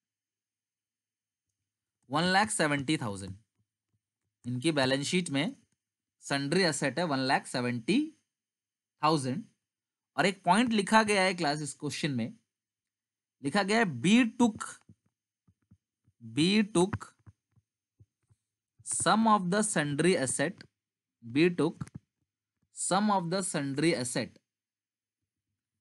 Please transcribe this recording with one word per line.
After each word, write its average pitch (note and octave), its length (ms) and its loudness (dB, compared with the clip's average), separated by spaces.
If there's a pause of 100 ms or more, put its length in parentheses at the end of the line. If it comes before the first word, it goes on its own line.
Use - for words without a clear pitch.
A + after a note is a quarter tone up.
(2000)
वन D3 120 0
लाख F#3+ 280 4
सेवेंटी D3 460 0
थाउजेंड, G2 380 -10 (1080)
इनकी B2+ 280 -2
बैलेंस C3+ 340 0
शीट F3 240 -2
में D3 260 -2 (640)
सन्ड्री C#3+ 400 0
एसेट D3 360 0
है F3 60 0
वन C#3+ 140 0
लाख C3+ 280 0
सेवेंटी B2 520 -2 (1040)
थाउजेंड। D3+ 420 0 (720)
और C#3+ 100 2
एक F#3+ 180 -4
पॉइंट A3+ 280 4
लिखा A3 300 4
गया G#3 200 0
है F#3+ 120 0
क्लास, D3+ 260 -2
इस D3 140 -8
क्वेश्चन D3 360 -4
में A#2 220 -4 (1120)
लिखा D3 200 0
गया G3+ 160 0
है, A#3 60 2
"बी F3+ 400 4
टुक, A3+ 400 0 (1600)
B D#3+ 400 2
took G3 420 0 (1800)
some G#3+ 420 0
of G#3 180 4
the G3 200 0
sundry D#3+ 520 0
asset, C#3+ 440 -4 (640)
B C#3 260 2
took E3+ 340 -2 (920)
some G3+ 340 0
of F#3 180 0
the F#3+ 160 -2
sundry D3 520 0
asset B2 420 -6 (1400)